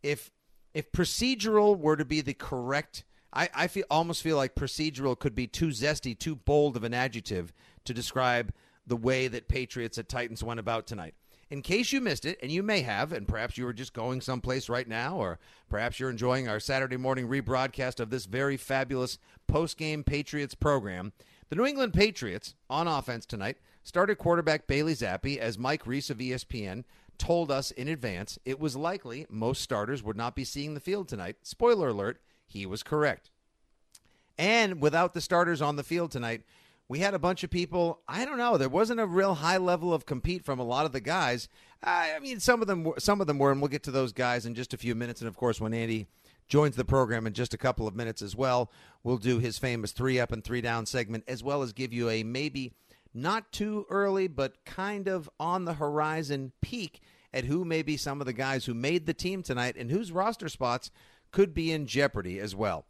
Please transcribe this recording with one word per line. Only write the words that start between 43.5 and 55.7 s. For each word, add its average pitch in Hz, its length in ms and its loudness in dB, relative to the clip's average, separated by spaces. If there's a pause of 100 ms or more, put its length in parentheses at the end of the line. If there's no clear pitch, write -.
and 139 80 4
we'll 147 80 0
get 139 160 -4
to 139 80 -8
those 131 220 2
guys 123 320 0
in 117 100 -6
just 123 180 -6
a 117 40 -8
few 120 180 -2
minutes. 120 240 -6
And, 117 80 -6
of 104 80 -8
course, 120 240 0
when 113 140 -2
Andy 113 340 -2 (400)
joins 147 300 6
the 127 80 0
program 117 420 4
in 107 60 -4
just 117 200 -2
a 110 40 -8
couple 117 320 0
of 92 60 -8
minutes 113 260 -6
as 101 160 -8
well, 123 340 2 (320)
we'll 120 140 0
do 113 220 2
his 120 180 -2
famous 117 340 -2
three 127 260 0
up 120 140 2
and 110 100 -4
three 123 200 -4
down 117 240 -2
segment, 113 420 -4
as 120 160 -8
well 143 180 0
as 120 120 -4
give 123 180 -6
you 120 180 0
a 113 140 0
maybe 131 480 -6 (420)
not 185 380 -2
too 214 380 -4
early, 196 400 2
but 135 340 -4
kind 196 460 -4
of 175 200 -2 (120)
on 180 240 0
the 170 80 -2